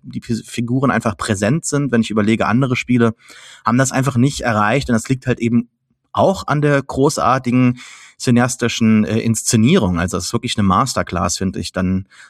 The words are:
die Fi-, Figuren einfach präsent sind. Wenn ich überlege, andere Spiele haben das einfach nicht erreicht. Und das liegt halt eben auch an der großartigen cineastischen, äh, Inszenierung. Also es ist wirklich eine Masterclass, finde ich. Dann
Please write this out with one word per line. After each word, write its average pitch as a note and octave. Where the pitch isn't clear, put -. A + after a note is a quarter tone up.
die -
Fi-, A2+
Figuren B2
einfach A2
präsent A2
sind. C#3+
Wenn A#2
ich G#2+
überlege, G#2+
andere B2
Spiele A#2
haben A#2
das C3
einfach C3
nicht C3+
erreicht. A2
Und A#2+
das A2
liegt B2+
halt A#2+
eben A#2
auch F#3
an D3
der C#3+
großartigen B2+
cineastischen, A#2
äh, A2+
Inszenierung. A2
Also F2+
es E2+
ist -
wirklich -
eine G2+
Masterclass, F#2
finde F#2+
ich. -
Dann F#2